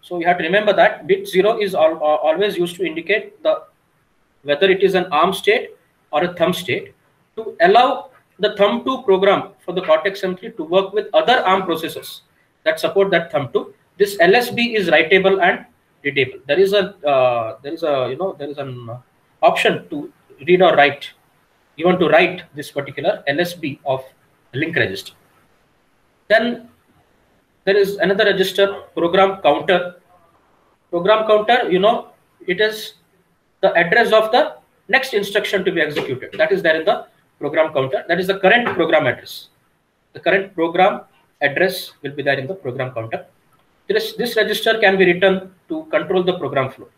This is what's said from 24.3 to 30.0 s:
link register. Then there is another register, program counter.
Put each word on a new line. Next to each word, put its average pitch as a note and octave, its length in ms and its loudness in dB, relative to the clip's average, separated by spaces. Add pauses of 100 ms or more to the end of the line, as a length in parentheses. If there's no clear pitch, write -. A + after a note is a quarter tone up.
link D#3+ 220 -6
register. G2 360 -4 (1160)
Then A#3 400 0 (960)
there G3 120 2
is G3 200 2
another G3 280 0
register, G3 580 0 (120)
program F#3+ 480 2
counter. D#3+ 540 0 (960)